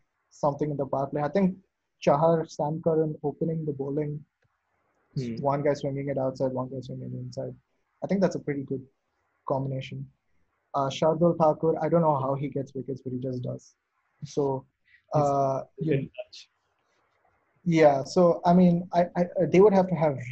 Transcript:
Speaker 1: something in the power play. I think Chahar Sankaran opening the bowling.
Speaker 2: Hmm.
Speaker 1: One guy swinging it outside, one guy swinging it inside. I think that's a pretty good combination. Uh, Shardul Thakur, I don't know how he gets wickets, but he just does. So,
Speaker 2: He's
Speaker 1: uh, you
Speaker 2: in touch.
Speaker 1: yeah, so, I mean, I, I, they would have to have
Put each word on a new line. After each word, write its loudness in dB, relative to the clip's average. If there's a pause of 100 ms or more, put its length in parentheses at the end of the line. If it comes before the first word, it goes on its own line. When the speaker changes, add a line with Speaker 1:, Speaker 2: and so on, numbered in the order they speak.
(300)
Speaker 1:
something -4
in -6
the -4
power -4
play. -4
I -2
think 2 (500)
Chahar 4 (200)
Sankaran 0
opening -4
the -4
bowling. -6 (1000)
Speaker 2:
Hmm. -6 (160)
Speaker 1:
One -2
guy 2
swinging -6
it -4
outside, -2
one -6
guy -10
swinging -12
it -10
inside. -10 (500)
I -8
think 0
that's 2
a -6
pretty -6
good -6 (640)
combination. -6 (680)
Uh, 0
Shardul 2
Thakur, 2 (100)
I -2
don't 4
know 2
how -2
he -6
gets -8
wickets, -10
but -8
he -6
just -6
does. -12 (500)
So, -2 (480)
Speaker 2:
He's 2
Speaker 1:
uh, 0 (160)
you 0
Speaker 2:
in -2
touch. -18 (1120)
Speaker 1:
yeah, 6
so, 4
I 6
mean, 6 (100)
I, 4 (140)
I, 0 (280)
they 8
would 8
have 2
to 0
have 0 (140)